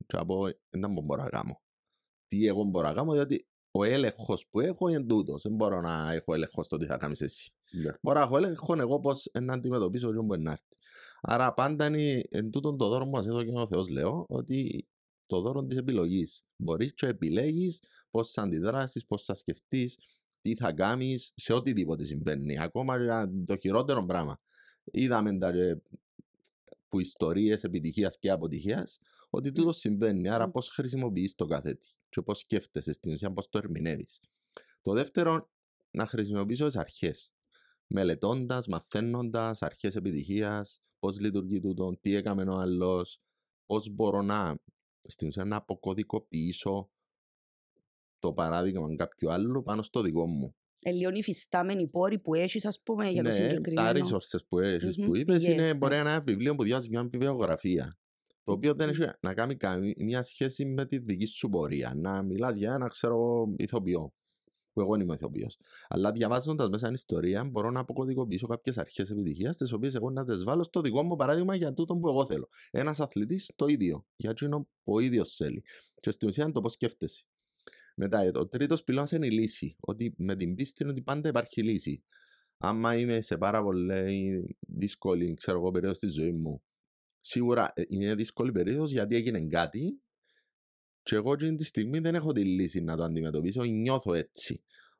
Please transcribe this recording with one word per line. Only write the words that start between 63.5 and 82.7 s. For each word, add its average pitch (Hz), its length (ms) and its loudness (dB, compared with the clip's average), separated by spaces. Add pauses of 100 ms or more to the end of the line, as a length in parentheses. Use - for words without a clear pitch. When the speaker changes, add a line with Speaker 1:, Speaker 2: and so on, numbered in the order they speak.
Speaker 1:
ηθοποιό, 90 560 -2 (600)
που 107 80 0
εγώ 101 140 2
είμαι 90 180 0
ηθοποιός. - 440 -6 (300)
Αλλά 101 240 2
διαβάζοντας 120 580 2
μέσα 107 160 -2
την 120 100 -2
ιστορία, 92 480 0
μπορώ 117 280 -2
να 127 80 0
αποκωδικοποιήσω 127 680 -2
κάποιες 120 300 -4
αρχές 98 320 -4
επιτυχίας, 101 480 -2
τις 127 160 -2
οποίες 131 220 -2
εγώ 117 160 -2
να 135 140 -4
τις 98 180 -2
βάλω 151 200 2
στο 170 180 -2
δικό 139 220 2
μου 175 120 0
παράδειγμα 165 400 2
για 156 180 -2
τούτο 165 240 -2
που 170 100 0
εγώ 135 180 4
θέλω. 139 220 -4 (240)
Ένας 147 280 0
αθλητής 143 560 -2
το 143 120 2
ίδιο, 95 380 2 (100)
για 104 140 -4
εκείνο 147 380 -2 (160)
που 101 100 0
ο 110 60 4
ίδιος 117 360 2
θέλει. - 280 -4 (320)
Και - 160 -4
στην - 160 -2
ουσία 107 160 0
είναι 156 100 0
το 127 80 0
πώς 113 120 -2
σκέφτεσαι. - 520 -4 (720)
Μετά, 101 240 2
ε, 92 160 4
ο 76 120 0
τρίτος 147 360 0
πυλώνας 139 280 0
είναι 165 140 0
η 117 60 2
λύση, 110 480 0
ότι 113 380 -4
με 95 180 -2
την 90 200 -2
πίστη 139 320 -6
ότι 131 140 -4
πάντα 147 280 -2
υπάρχει 117 340 0
λύση. 90 400 -2 (540)
Άμα 113 400 2